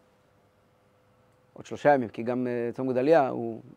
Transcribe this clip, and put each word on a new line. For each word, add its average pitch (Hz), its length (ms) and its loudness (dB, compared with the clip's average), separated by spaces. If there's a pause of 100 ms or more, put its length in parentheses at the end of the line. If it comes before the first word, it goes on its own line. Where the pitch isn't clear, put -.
(1600)
עוד - 80 -20
שלושה 143 280 2
ימים, 123 160 0
כי 120 140 -10
גם, 123 240 -4
אה, 120 260 -4
צום 131 160 -4
גדליה 131 400 4
הוא 117 320 -8 (160)